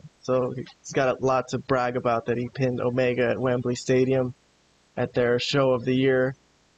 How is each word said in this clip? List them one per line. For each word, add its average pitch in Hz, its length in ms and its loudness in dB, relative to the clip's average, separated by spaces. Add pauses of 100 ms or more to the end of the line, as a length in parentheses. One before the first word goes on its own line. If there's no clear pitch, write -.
(240)
So 127 280 0
he's - 420 -14
got 131 260 0
a - 60 -6
lot 131 240 0
to 127 100 -4
brag 123 360 0
about 117 300 -2
that 117 120 -2
he 120 120 -6
pinned 127 320 -2
Omega 123 480 2
at 104 100 0
Wembley 123 360 0
Stadium 127 580 2 (640)
at 123 160 -4
their 120 260 2
show 135 320 2
of 120 140 0
the 127 80 0
year. 131 420 2 (420)